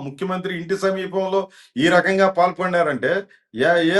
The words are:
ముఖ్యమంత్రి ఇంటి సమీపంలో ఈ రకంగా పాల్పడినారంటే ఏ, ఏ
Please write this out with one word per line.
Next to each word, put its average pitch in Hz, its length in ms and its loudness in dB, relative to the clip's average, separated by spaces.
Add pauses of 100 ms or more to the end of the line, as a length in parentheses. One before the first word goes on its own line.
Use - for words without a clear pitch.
ముఖ్యమంత్రి 185 460 -6 (100)
ఇంటి 175 220 -6
సమీపంలో 190 580 -2 (420)
ఈ - 20 4 (100)
రకంగా 190 320 4 (100)
పాల్పడినారంటే 170 760 0 (540)
ఏ, 165 40 4 (240)
ఏ 196 60 4